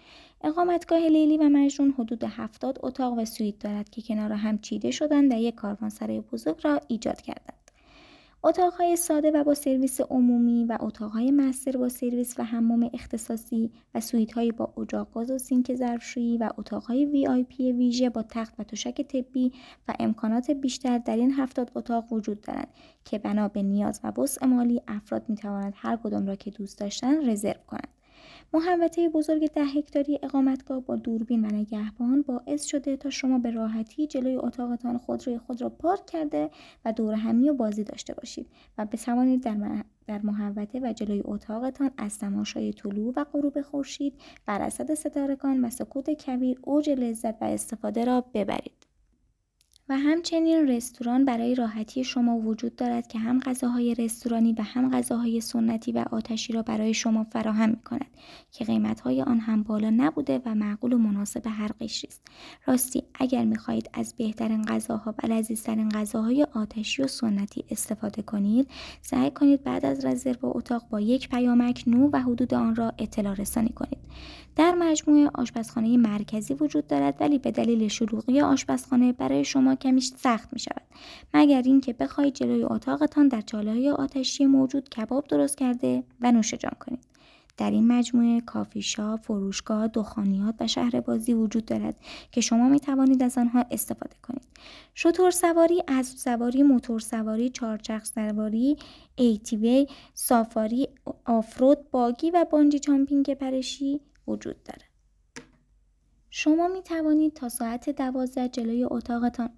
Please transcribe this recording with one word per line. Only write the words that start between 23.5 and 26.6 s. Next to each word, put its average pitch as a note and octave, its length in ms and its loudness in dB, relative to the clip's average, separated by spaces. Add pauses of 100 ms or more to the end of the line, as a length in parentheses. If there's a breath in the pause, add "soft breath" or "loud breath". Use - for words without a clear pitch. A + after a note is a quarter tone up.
نیاز G3+ 420 0
و A3 160 -6
وسع C4 260 -2
مالی A#3+ 420 2
افراد A3 400 -6
می‌توانند G3+ 480 -6
هر A3+ 200 -6
کدام G#3 300 -4
را G3 100 -6
که - 140 -12
دوست - 280 -12